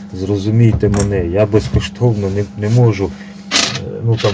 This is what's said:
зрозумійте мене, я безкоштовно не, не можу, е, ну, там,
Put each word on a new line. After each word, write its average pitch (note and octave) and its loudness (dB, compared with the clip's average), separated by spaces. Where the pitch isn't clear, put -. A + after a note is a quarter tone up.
зрозумійте G#2 2
мене, G2+ 0
я F2+ 2
безкоштовно G#2+ 0
не, G2+ -2
не G#2 -2
можу, A2 4
е, - -6
ну, A2+ 2
там, A2 0